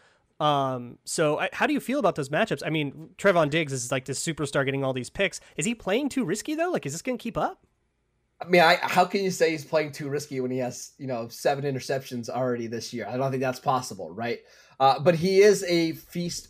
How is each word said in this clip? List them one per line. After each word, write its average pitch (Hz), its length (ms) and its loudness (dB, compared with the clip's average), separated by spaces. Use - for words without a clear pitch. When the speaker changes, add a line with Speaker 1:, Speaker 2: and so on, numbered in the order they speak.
Speaker 1:
Um, 135 640 0
so 151 360 0
I, 180 140 -2
how 220 120 0
do 294 80 2
you 269 60 0
feel 269 200 -2
about 180 160 2
those 139 140 -4
matchups? 165 360 0
I 156 40 -4
mean, 151 480 -4
Trevon 175 320 4
Diggs 151 240 -2
is, 123 180 -6
like, 131 140 -4
this 135 180 -6
superstar 147 420 -2
getting 135 180 -2
all 131 100 0
these 127 160 -6
picks. - 300 -2
Is 156 100 -4
he 233 80 -2
playing 233 360 -2
too 247 160 -2
risky, - 300 -4
though? 339 160 -2
Like, - 140 -2
is 135 80 -6
this 165 80 -10
gonna 254 160 -4
keep - 200 -10
up? - 280 -4
Speaker 2:
I - 60 -12
mean, 175 160 6
I, 170 200 8
how 180 240 4
can 196 180 0
you 185 80 2
say 165 180 2
he's 151 160 -4
playing 151 280 0
too 147 160 -8
risky 139 300 -6
when 127 120 -2
he 127 80 -2
has, 123 400 -6
you 139 80 -10
know, 117 200 -6
seven 139 380 -2
interceptions 131 640 -6
already 120 380 -2
this 113 260 -8
year? 107 160 -6
I 123 80 -6
don't 135 140 -2
think 131 100 -4
that's 127 180 -4
possible, 104 520 -2
right? 117 280 -6
Uh, 131 200 6
but 165 160 6
he 190 260 4
is 196 220 8
a 170 300 2
feast 175 560 -8